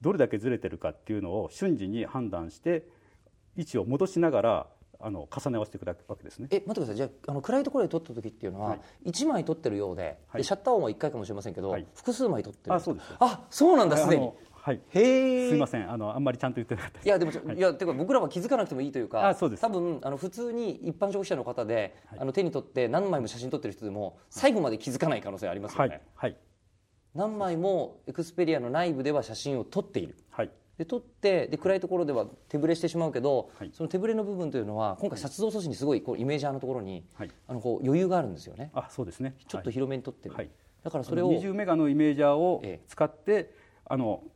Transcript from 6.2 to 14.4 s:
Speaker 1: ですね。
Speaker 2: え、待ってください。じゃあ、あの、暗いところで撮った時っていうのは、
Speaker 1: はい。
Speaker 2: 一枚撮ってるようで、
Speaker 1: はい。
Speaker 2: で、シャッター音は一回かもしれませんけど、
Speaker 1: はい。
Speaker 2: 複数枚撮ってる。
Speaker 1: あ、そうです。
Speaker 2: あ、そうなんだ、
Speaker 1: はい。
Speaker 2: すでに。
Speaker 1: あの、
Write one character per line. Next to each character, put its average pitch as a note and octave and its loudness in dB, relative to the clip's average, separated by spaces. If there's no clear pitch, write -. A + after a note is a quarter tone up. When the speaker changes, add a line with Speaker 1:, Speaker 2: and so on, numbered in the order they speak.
Speaker 1:
で - -16
す - -20
ね。 B2 -12
Speaker 2:
え、 G4 2
待 F#3+ -8
っ A3 -4
て - -
く G3+ -2
だ B2+ -4
さ G#2+ -6
い。 G#2 -8
じ B2+ -2
ゃ C3+ -2
あ、 - -12
あ - -4
の、 C#3 -4
暗 B3+ 0
い C#4+ 0
と - -4
こ C#4 0
ろ F#3 4
で - 0
撮 E3 0
っ - -12
た C#3 -12
時 A2 -8
っ - -14
て - -10
い - -4
う - -6
の F#2+ -8
は、 G#2 -4
Speaker 1:
は G2+ -2
い。 - -12
Speaker 2:
一 A#3 -2
枚 B3 0
撮 D#3+ 0
っ - -10
て C#3 -2
る G#2 0
よ G2 -2
う - -10
で、 E2 -6
Speaker 1:
は - -8
い。 C#3 0
Speaker 2:
で、 - -2
シ - -2
ャ - -2
ッ F#3+ -4
タ C4 0
ー B3 6
音 F#3+ 4
は A2 0
一 G#2+ -2
回 D3+ -2
か B2 -6
も G2+ -6
し F#2 -10
れ G#2+ -4
ま G2+ -8
せ G#2 -8
ん E2+ -8
け F#2+ -8
ど、 F#2+ -2
Speaker 1:
は E2+ 0
い。 E2+ -10
Speaker 2:
複 - -4
数 B3 0
枚 B2 0
撮 G#2 -14
っ - -14
て - -6
る。 F#3 4
Speaker 1:
あ、 - 4
そ E3 -2
う - -2
で - -10
す。 - -16
Speaker 2:
あ、 A#3+ 2
そ E4+ 8
う - 10
な A#3 8
ん E3+ 6
だ、 D3 4
Speaker 1:
は D#3 6
い。 - 6
Speaker 2:
す C#3+ 6
で E3 8
に。 C3+ 2
Speaker 1:
あ B2 0
の、 A2+ -8